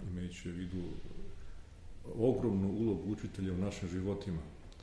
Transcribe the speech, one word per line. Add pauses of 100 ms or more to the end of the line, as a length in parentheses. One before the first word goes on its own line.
(120)
imajući
u
vidu (1400)
ogromnu
ulogu
učitelja
u
našim
životima. (420)